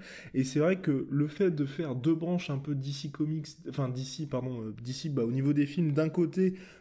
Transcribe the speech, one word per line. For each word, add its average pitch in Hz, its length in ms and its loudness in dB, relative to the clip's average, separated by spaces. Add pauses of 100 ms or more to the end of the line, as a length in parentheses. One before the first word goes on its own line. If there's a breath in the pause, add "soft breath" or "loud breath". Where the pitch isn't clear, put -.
(340 loud breath)
Et 131 80 4
c'est 135 160 0
vrai 185 220 4
que 135 280 0
le 147 200 2
fait 185 240 2
de 147 140 0
faire 139 280 -4
deux 147 220 2
branches 175 340 -2
un 139 80 0
peu 143 160 -2
D 135 160 -4
C 143 220 -6
Comics, 156 340 -2 (220)
enfin 139 200 -2
D 127 140 -4
C, 147 240 -6
pardon, 127 340 -4
euh, 110 220 -6
D 123 100 -6
C, 156 160 -6
bah, 131 140 2
au 117 80 2
niveau 135 220 4
des 143 140 4
films, 156 260 2
d'un 156 160 2
côté, 180 500 2 (220 loud breath)